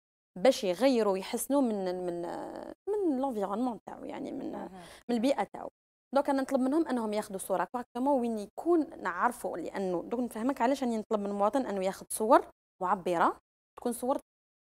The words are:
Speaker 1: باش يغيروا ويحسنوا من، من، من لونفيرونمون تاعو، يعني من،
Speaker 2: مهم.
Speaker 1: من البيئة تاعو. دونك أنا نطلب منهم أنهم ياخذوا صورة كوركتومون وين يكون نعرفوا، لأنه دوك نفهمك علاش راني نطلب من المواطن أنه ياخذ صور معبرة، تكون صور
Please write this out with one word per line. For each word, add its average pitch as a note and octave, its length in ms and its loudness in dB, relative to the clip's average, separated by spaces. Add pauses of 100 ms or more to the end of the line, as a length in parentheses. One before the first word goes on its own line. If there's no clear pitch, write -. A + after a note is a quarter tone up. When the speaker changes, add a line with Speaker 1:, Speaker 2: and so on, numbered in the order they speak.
(380)
Speaker 1:
باش A#3+ 260 4
يغيروا G#3 480 4
ويحسنوا A3+ 500 0
من، F#3 440 -2
من، F3 160 -4 (680)
من F#4 320 2
لونفيرونمون A3 680 -2
تاعو، - 180 -14
يعني - 280 -8
من، - 200 -8
Speaker 2:
مهم. F#3 300 -12 (260)
Speaker 1:
من A#3+ 80 2
البيئة A3+ 280 2
تاعو. - 240 -12 (460)
دونك C#4+ 160 2
أنا C4+ 120 2
نطلب C4 180 0
منهم C#4 280 2
أنهم A3+ 240 -2
ياخذوا G#3 260 -4
صورة F3+ 260 0
كوركتومون B3 560 0
وين A#3 180 -2
يكون D4+ 640 0
نعرفوا، F#3+ 560 -2
لأنه F#3 440 -2
دوك A#3 180 -4
نفهمك A#3+ 400 -2
علاش C4 220 2
راني A#3+ 160 0
نطلب G#3+ 220 -2
من G3+ 60 -4
المواطن G3+ 400 2
أنه G3 180 -2
ياخذ F#3+ 240 -4
صور B3+ 380 4 (360)
معبرة، F3+ 540 2 (420)
تكون A#3+ 140 -2
صور B3 260 -2 (420)